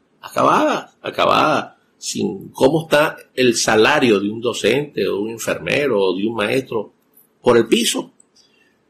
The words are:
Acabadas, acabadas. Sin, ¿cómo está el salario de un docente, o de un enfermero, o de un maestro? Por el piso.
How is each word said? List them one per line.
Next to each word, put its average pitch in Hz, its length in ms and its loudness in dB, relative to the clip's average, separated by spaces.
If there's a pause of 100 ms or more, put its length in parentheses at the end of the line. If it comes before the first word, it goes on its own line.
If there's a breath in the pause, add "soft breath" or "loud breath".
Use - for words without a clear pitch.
(200)
Acabadas, 190 800 -2
acabadas. 110 720 0 (240)
Sin, 101 500 -8
¿cómo 156 360 0
está 151 340 0 (160)
el 123 220 2
salario 113 640 2
de 101 100 -4
un 113 100 -8
docente, 120 680 -2
o 95 100 -2
de 101 40 -4
un 110 100 -6
enfermero, 110 720 -2
o 92 160 0
de 98 100 -2
un 117 80 -4
maestro? 113 600 -4 (480)
Por 120 160 6
el 113 80 4
piso. - 480 -2 (760 soft breath)